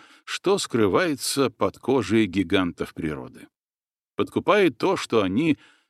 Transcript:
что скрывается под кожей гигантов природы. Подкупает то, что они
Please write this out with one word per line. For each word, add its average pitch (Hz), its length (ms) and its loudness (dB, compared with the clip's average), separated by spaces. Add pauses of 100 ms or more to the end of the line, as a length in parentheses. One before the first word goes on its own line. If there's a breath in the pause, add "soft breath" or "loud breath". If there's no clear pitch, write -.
(240 soft breath)
что - 340 -2
скрывается 131 920 0
под - 300 -4
кожей 110 480 2
гигантов 87 680 -2
природы. 73 560 -10 (680)
Подкупает 165 640 0
то, 170 180 0
что 117 260 0
они 127 360 0 (320 soft breath)